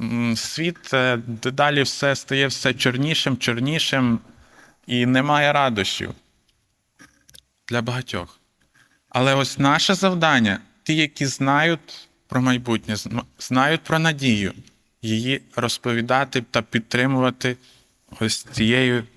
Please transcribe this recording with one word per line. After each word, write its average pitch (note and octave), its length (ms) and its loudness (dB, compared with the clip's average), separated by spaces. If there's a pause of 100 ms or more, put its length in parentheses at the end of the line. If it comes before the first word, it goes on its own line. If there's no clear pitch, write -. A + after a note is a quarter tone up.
м, A#2 340 -2
світ, - 580 -6
е, B2+ 240 2
дедалі C3+ 680 0
все C#3 320 -2
стає C#3 320 -2
все B2 260 -2
чорнішим, C3 640 0
чорнішим B2+ 840 0 (680)
і B2 180 0
немає C#3+ 480 2
радощів. B2 600 -2 (1500)
Для A#2+ 140 -2
багатьох. A#2+ 580 -6 (760)
Але C3+ 180 4
ось C3+ 240 0
наше D3 340 4
завдання, D#3+ 680 2 (240)
ті, D#3 120 0
які D3+ 300 0
знають C#3+ 840 -2 (180)
про B2+ 140 0
майбутнє, B2 540 0
зна-, A2 280 -6 (160)
знають C#3 420 0
про D#3+ 180 0
надію, C3+ 540 0 (480)
її A2+ 400 -2 (140)
розповідати B2 840 0 (100)
та A#2+ 100 2
підтримувати B2+ 960 0 (640)
ось - 240 -2
цією A#2+ 600 0 (140)